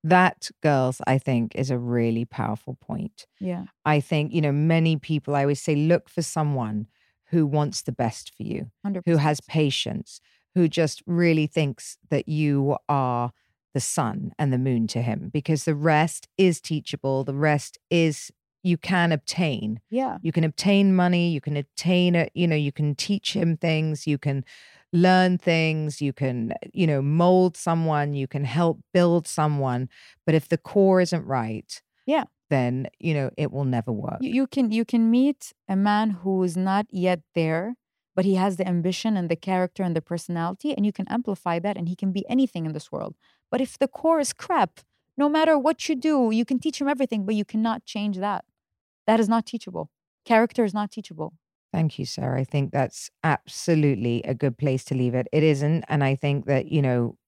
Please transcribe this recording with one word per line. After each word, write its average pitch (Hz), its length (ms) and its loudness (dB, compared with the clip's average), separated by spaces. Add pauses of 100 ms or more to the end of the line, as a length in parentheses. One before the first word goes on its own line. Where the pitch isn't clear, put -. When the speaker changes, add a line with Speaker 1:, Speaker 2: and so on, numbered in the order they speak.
Speaker 1:
That, 180 480 4 (120)
girls, 131 440 2
I 131 120 4
think 120 360 -2
is 131 160 -2
a 131 80 0
really 117 460 0
powerful 113 560 -8
point. - 460 -10 (140)
Speaker 2:
Yeah. 185 240 -6 (200)
Speaker 1:
I 151 160 4
think, 151 320 -2
you 170 80 0
know, 147 120 2
many 160 440 2
people, 143 380 -2
I 139 80 2
always 143 180 0
say, 156 140 -2
look 156 340 2
for - 140 -6
someone 123 640 -2 (400)
who 160 200 2
wants 147 360 -2
the - 100 -6
best - 420 -6
for - 80 -14
you, - 280 -8 (120)
Speaker 2:
Hundred 190 220 -6
Speaker 1:
who 165 140 4
has 151 220 2
Speaker 2:
percent. - 120 -18
Speaker 1:
patience, - 680 -2 (340)
who 175 120 4
just 156 400 0
really 170 400 2
thinks - 520 -4 (100)
that - 180 -2
you 143 520 0 (100)
are 127 440 0 (420)
the 135 60 0
sun 113 580 -4
and 139 140 0
the 127 60 0
moon 127 300 0
to 117 140 -4
him, 117 300 -4
because 151 320 -2
the 156 120 0
rest 156 500 0 (120)
is 185 220 4
teachable. 135 600 -4
The 135 120 -6
rest 147 440 0 (100)
is, 165 440 0 (320)
you 175 120 2
can 170 360 0
obtain. 139 680 -4 (100)
Speaker 2:
Yeah. 262 320 -4
Speaker 1:
You 165 100 -4
can 170 100 0
obtain 196 540 4
money, 175 340 2
you 151 100 -2
can 147 160 -4
obtain 175 600 0
it, 165 180 0
you 175 140 0
know, 160 80 2
you 147 160 0
can 147 240 -2
teach - 380 -4
him 170 220 0
things, 156 520 -2
you 143 100 0
can 139 260 -4 (480)
learn 185 460 6
things, 156 640 0
you 139 100 0
can, 123 400 -2 (220)
you 190 120 2
know, 143 140 2
mold 175 560 4
someone, 156 560 0
you 135 140 -4
can 143 180 -6
help 160 360 0 (120)
build 175 360 4
someone. 135 600 0 (380)
But 160 80 4
if 156 140 0
the 165 100 0
core 190 420 4
isn't 175 240 -2
right, 113 560 -6 (260)
Speaker 2:
Yeah. 294 180 0 (260)
Speaker 1:
then, 127 380 0 (100)
you 165 160 -2
know, 139 240 -2
it 147 140 -4
will 139 120 -4
never 123 280 -2
work. - 280 -6
Speaker 2:
You, 262 140 -4
you 262 140 0
can, 240 240 0
you 226 120 0
can 226 280 2
meet 262 400 0 (160)
a 190 80 -2
man 208 340 2
who 185 320 -2
is 175 140 -2
not 190 340 0
yet 180 300 0 (160)
there, 165 400 -2 (400)
but 185 80 0
he 196 100 2
has 185 220 0
the 175 100 -2
ambition 185 500 -2
and 175 120 -2
the 165 80 0
character 185 480 -2
and 175 100 -2
the 156 80 -2
personality, 175 720 -6
and 202 100 -2
you 208 80 0
can - 160 -8
amplify 190 520 -4
that, 196 160 -4
and 170 120 -6
he 180 60 -4
can 196 180 -4
be 190 160 -6
anything 233 380 -2
in 156 60 -6
this 151 200 -12
world. - 220 -10 (360)
But 247 100 -2
if - 180 -6
the 269 100 2
core 320 320 0
is 285 120 -2
crap, - 480 -2 (360)
no 285 120 2
matter 311 300 4
what 294 300 0
you 320 80 0
do, 262 340 2
you 226 140 2
can 254 140 -2
teach 302 220 -6
him 277 80 0
everything, 254 360 -2
but 208 100 -2
you 208 100 0
cannot 226 400 -2
change 208 340 -4
that. 202 260 -4 (640)
That 226 140 6
is 208 80 4
not 226 180 2
teachable. 180 440 -10 (340)
Character 226 400 4
is 196 100 -2
not 208 180 -4
teachable. 160 400 -12 (400)
Speaker 1:
Thank 160 260 -2
you, - 60 -6
Sarah. 131 360 -4
I 135 40 -2
think 139 280 -2
that's - 380 -4 (140)
absolutely 143 960 0
a - 120 -4
good 120 240 -2
place 131 280 -2
to - 80 -4
leave 123 200 0
it. 127 180 -2
It 156 100 4
isn't. 151 460 2
And 143 160 2
I 135 120 2
think 143 300 -2
that, 135 240 0
you 151 120 2
know 123 340 0 (120)